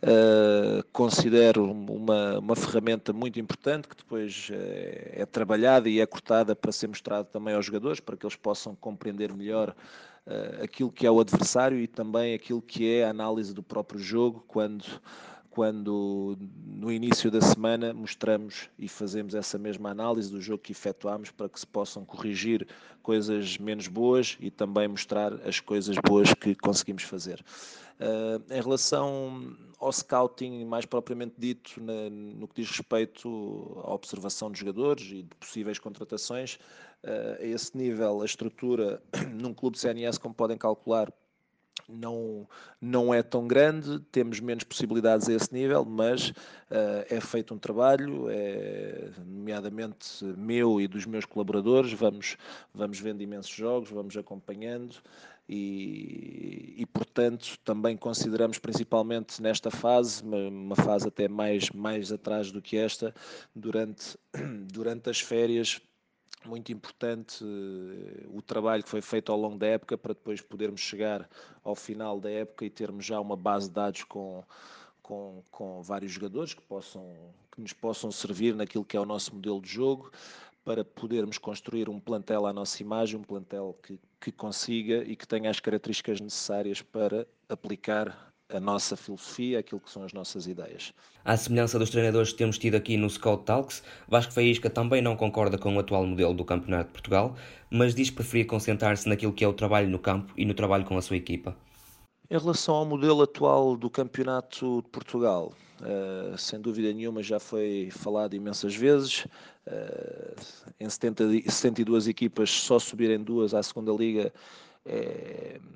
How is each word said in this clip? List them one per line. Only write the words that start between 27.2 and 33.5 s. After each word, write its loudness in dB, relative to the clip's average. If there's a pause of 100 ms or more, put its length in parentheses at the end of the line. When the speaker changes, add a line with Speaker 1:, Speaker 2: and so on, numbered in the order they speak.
Speaker 1:
Eh, -2
em 0
relação 0 (220)
ao -2
scouting, 0
mais -2
propriamente -4
dito, -6
na, -6
no -12
que -10
diz -4
respeito -4